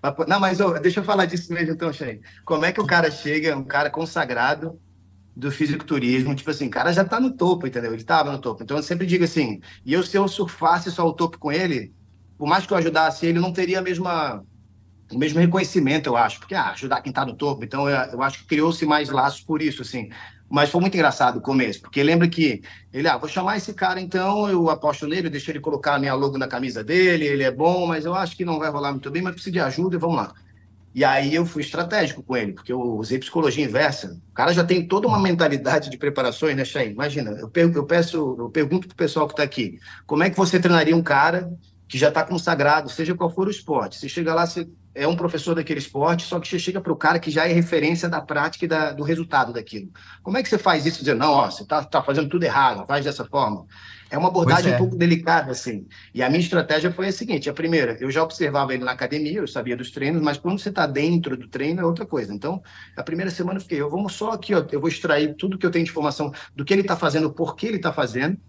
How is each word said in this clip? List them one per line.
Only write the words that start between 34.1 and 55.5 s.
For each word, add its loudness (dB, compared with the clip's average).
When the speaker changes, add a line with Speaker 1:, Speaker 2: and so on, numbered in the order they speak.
Speaker 1:
O -20
cara 2
já 4
tem 2
toda 2
uma 4
mentalidade 2
de -12
preparações, 0
né, -2
Chay? -2
Imagina, -4
eu -10
per-, 4
eu 0
peço, 2
eu -6
pergunto 0
pro -20
pessoal 2
que -8
tá 0
aqui, -4
como 2
é 4
que -2
você 4
treinaria 6
um 6
cara 2
que -6
já 6
tá 0
consagrado, 2
seja -2
qual 0
for 0
o -2
esporte? -4
Você -10
chega -2
lá, 4
você -6
é 0
um 2
professor 0
daquele -2
esporte, 0
só -2
que -6
você -4
chega -4
pro -2
cara 2
que -4
já 2
é 2
referência 2
da -4
prática -2
e -2
da, 0
do -8
resultado 0
daquilo. -10
Como -4
é 0
que -4
você 2
faz 2
isso, 0
dizendo, 0
"Não, 4
ó, 4
você -12
tá, 0
tá 0
fazendo 0
tudo -2
errado, 2
faz 0
dessa -4
forma"? -2
É -4
uma 2
abordagem 4
Speaker 2:
Pois 4
é. 2
Speaker 1:
um 2
pouco 2
delicada, 4